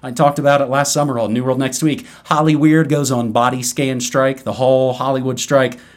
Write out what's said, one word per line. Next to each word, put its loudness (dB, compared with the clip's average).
I -12
talked 0
about 4
it -2
last 0
summer 0
on -2
New 0
World 0
Next -2
Week. -2
Hollyweird 4
goes 0
on -2
body 2
scan -4
strike, -2
the -6
whole 2
Hollywood -4
strike 0